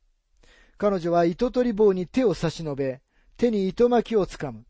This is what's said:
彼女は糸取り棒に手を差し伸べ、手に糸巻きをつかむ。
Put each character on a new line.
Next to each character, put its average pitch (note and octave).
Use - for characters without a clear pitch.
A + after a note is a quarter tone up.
彼 G3
女 E3
は E3+
糸 F#3
取 B3
り A#3
棒 G#3
に F#3
手 B3+
を F3+
差 D#3+
し -
伸 D3
べ、 C3
手 A#3+
に G3
糸 A#3+
巻 A#3+
き A3+
を F#3
つ -
か C#3
む。 A2